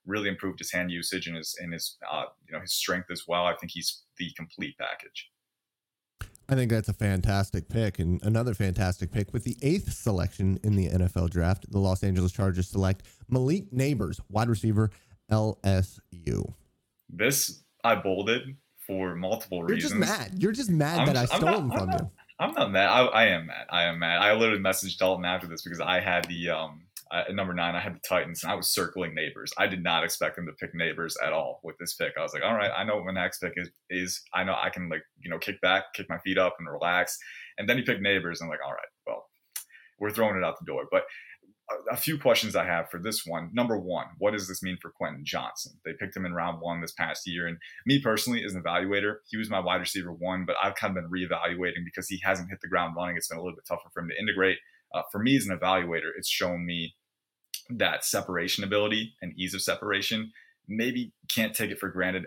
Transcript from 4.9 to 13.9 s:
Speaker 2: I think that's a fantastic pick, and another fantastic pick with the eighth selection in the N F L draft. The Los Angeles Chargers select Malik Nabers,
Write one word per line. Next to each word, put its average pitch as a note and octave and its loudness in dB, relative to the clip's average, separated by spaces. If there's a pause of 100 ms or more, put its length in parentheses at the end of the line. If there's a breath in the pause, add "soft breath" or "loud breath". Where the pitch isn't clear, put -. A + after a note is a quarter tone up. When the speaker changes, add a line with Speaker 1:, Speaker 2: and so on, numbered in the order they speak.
Speaker 2:
I C3+ 2
think B2+ 4
that's A2 2
a G#2+ 2
fantastic G2 2
pick, A2 0
and F2 2
another A2+ 2
fantastic F#2 0
pick G#2 -2
with A#2+ -4
the A#2+ -4
eighth E3 2
selection F#2+ 0
in G#2 4
the F#2+ 4
N F2+ 4
F F2+ 2
L F2 2
draft. F2 2
The G2+ 2
Los F#2+ 2
Angeles F#2 4
Chargers F#2 2
select F#2+ 2 (260 loud breath)
Malik C3+ 2
Nabers, B2+ 0